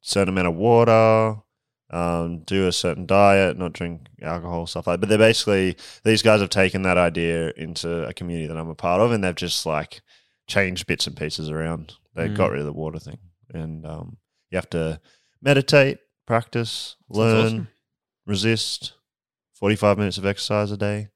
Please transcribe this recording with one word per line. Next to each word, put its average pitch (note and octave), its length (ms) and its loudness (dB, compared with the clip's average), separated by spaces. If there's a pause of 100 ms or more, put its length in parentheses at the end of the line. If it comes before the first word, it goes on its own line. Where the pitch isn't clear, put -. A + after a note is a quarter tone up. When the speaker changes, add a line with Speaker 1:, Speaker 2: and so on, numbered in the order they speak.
Speaker 1:
certain G2 300 0
amount F#2 180 0
of E2+ 60 0
water, A2 800 4 (540)
um, E2+ 500 -4
do F#2+ 260 0
a F2 60 2
certain F2 340 -4
diet, G2 520 4
not F2 160 -6
drink E2+ 320 -10 (160)
alcohol, E2+ 440 -6
stuff E2+ 200 -8
like F2+ 80 0
that. F2+ 60 -2
But G2+ 100 -2
they're G#2+ 80 4
basically, G2+ 580 4 (280)
these A2 180 4
guys G#2+ 180 6
have F#2+ 100 0
taken F#2+ 320 2
that F2+ 140 2
idea E2+ 600 0
into E2 520 -8
a - 60 -10
community E2+ 340 -8
that D#2+ 80 -8
I'm D#2+ 140 -10
a D#2 40 -12
part F2 280 0
of, A#2+ 100 4
and G#2+ 100 0
they've F2+ 120 -2
just, - 320 -6
like, D#2 340 -6 (480)
changed F#2 380 -2
bits - 200 -2
and C#2 100 -12
pieces D2+ 340 -8
around. D#2+ 420 -6 (220)
They E2 140 -4
Speaker 2:
Mm. G#2 80 -6
Speaker 1:
got F#2+ 160 2
rid C#2+ 80 -4
of D2 60 -6
the D2 60 -8
water D#2 260 -8
thing. - 200 -16 (340)
And, D#2+ 320 -12
um, D#2+ 320 -14 (340)
you F#2 60 -8
have - 140 -6
to D#2+ 280 -4 (440)
meditate, C#3 560 4 (280)
practice, - 680 -4 (160)
Speaker 2:
Sounds G2 60 -4
Speaker 1:
learn, A2+ 280 4
Speaker 2:
awesome. A2 220 -4 (580)
Speaker 1:
resist, G#2 680 -2 (580)
forty-five G2+ 460 2
minutes G2+ 200 -2
of F#2+ 60 -10
exercise G#2 480 -2
a G#2 60 -6
day. G#2 380 -4